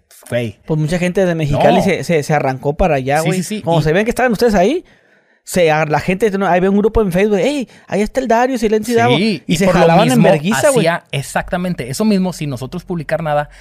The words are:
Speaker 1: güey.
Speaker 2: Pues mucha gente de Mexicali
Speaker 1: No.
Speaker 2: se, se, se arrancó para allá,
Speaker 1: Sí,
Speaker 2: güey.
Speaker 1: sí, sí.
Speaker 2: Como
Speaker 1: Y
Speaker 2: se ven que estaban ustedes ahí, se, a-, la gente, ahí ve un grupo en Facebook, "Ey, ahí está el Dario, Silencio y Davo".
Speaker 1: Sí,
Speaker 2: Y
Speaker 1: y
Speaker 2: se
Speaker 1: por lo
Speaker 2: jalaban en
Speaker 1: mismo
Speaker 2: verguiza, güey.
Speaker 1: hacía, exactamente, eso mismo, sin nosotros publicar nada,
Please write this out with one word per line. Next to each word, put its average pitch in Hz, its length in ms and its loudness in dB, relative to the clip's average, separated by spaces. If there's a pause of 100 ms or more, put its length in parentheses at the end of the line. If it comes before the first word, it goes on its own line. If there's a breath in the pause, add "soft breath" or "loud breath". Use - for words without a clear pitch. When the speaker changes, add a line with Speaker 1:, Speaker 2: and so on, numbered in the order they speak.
(280)
Speaker 1:
güey. 120 380 -6
Speaker 2:
Pues 156 120 -2
mucha 156 220 -2
gente 180 260 0
de 175 80 0
Mexicali 151 440 2
Speaker 1:
No. 185 40 0
Speaker 2:
se, 165 220 0
se, 160 180 0
se 156 120 -4
arrancó 143 420 -2
para 170 200 0
allá, 139 260 -2
Speaker 1:
Sí, 165 40 0
Speaker 2:
güey. 185 160 0
Speaker 1:
sí, 214 140 -6
sí. 202 60 -10
Speaker 2:
Como 165 180 0
Speaker 1:
Y - 20 0
Speaker 2:
se 156 100 0
ven 196 120 2
que 233 60 -4
estaban 247 200 0
ustedes 220 240 2
ahí, 214 300 2 (580 soft breath)
se, 175 300 0
a-, 156 140 0
la 147 120 -2
gente, 185 320 0 (160)
ahí 175 140 2
ve 185 80 2
un 196 100 2
grupo 214 240 2
en 196 80 0
Facebook, 196 280 2
"Ey, 262 300 -2 (200 loud breath)
ahí 190 140 -2
está 220 180 -2
el 254 80 -6
Dario, 247 300 2
Silencio 220 360 -2
y - 20 2
Davo". 240 200 2
Speaker 1:
Sí, 214 300 -2
Speaker 2:
Y - 80 0
Speaker 1:
y - 20 -2
Speaker 2:
se 180 80 0
Speaker 1:
por 185 100 2
lo 175 60 4
Speaker 2:
jalaban 170 240 4
en 160 60 2
Speaker 1:
mismo - 200 4
Speaker 2:
verguiza, 170 400 2
güey. 233 160 2
Speaker 1:
hacía, 170 240 -2
exactamente, 170 800 -6
eso 170 140 -4
mismo, 190 280 0
sin 151 180 -8
nosotros 135 340 -10
publicar 165 380 -6
nada, 147 260 -2 (120)